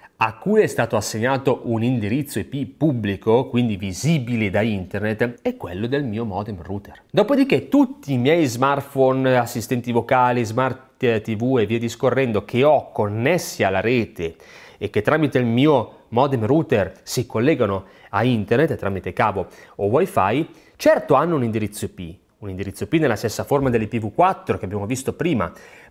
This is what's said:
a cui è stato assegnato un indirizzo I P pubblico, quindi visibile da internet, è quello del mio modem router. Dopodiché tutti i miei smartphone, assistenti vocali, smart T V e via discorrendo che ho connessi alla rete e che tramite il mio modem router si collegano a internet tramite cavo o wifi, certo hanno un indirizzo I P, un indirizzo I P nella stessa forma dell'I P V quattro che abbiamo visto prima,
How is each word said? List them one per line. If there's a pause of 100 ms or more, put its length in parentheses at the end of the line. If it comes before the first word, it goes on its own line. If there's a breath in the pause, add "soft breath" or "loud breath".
(160 soft breath)
a
cui
è
stato
assegnato
un
indirizzo
I
P
pubblico,
quindi
visibile
da
internet,
è
quello
del
mio
modem
router.
Dopodiché
tutti
i
miei
smartphone,
assistenti
vocali,
smart (120)
T
V
e
via
discorrendo
che
ho
connessi
alla
rete (420 loud breath)
e
che
tramite
il
mio
modem
router (100)
si
collegano (240 loud breath)
a
internet
tramite
cavo (280 loud breath)
o
wifi, (280 loud breath)
certo
hanno
un
indirizzo
I
P, (220)
un
indirizzo
I
P
nella
stessa
forma
dell'I
P
V
quattro
che
abbiamo
visto
prima, (380 loud breath)